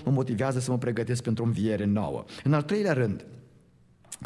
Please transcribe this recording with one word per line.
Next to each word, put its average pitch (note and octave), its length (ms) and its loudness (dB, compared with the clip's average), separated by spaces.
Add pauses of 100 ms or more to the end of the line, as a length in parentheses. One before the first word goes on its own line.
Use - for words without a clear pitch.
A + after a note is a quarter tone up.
mă C3+ 60 2
motivează B2+ 480 2
să B2+ 120 -2
mă B2 60 2
pregătesc A#2+ 460 -2
pentru A2+ 200 0
o A#2 40 2
înviere G#2 380 2
nouă. F#2 400 0 (180)
În C3+ 100 4
al D3 80 4
treilea G3 320 0
rând, A2+ 320 0 (1000)